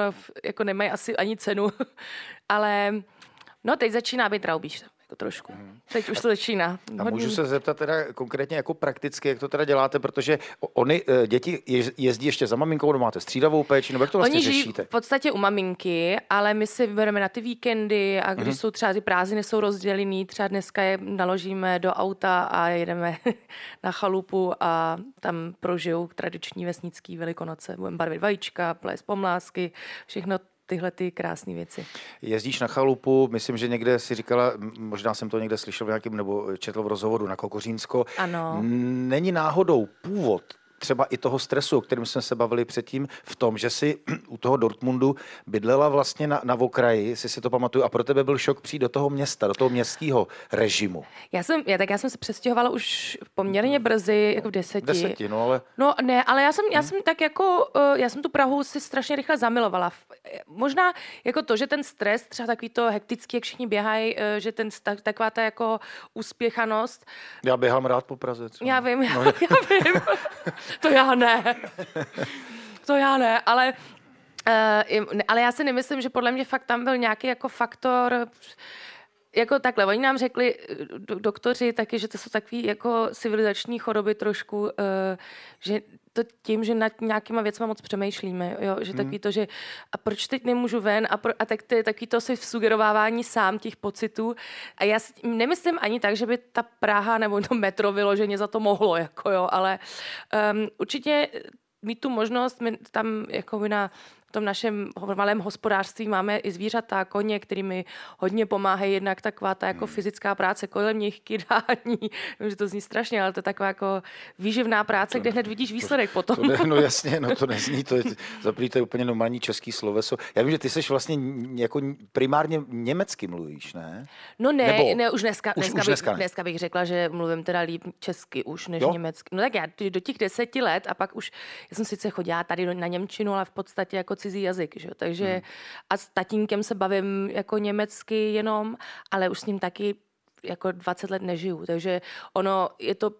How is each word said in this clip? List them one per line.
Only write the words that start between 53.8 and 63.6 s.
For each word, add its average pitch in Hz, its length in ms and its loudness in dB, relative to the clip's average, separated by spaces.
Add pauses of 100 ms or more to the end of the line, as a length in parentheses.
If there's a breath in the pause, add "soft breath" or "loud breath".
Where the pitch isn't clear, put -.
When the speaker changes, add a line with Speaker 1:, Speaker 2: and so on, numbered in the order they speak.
Speaker 1:
jako 214 120 -4
v - 20 -6
deseti. 196 360 -4
Speaker 2:
Deseti, 170 420 0
no 107 160 0
ale 127 160 4 (180)
Speaker 1:
No 285 240 4
ne, 254 220 4
ale 269 180 4
já 294 100 6
jsem, 403 200 0
já 302 80 4
Speaker 2:
Hmm. 294 80 0
Speaker 1:
jsem 392 140 -4
tak 330 180 0
jako, 349 560 2
eh, 277 240 6
já 247 80 4
jsem 277 140 -6
tu 320 60 -2
Prahu 277 360 2
si 294 160 -6
strašně 269 360 -4
rychle 285 200 0
zamilovala. 220 540 2
V-, - 60 -18 (500)
možná 285 460 2 (320 loud breath)
jako 247 180 0
to, 220 140 2
že 254 100 0
ten 294 180 0
stres, 208 380 0
třeba - 240 -10
takový 233 220 -2
to 233 220 2
hektický, 240 460 -4
jak 240 80 -2
všichni - 220 -8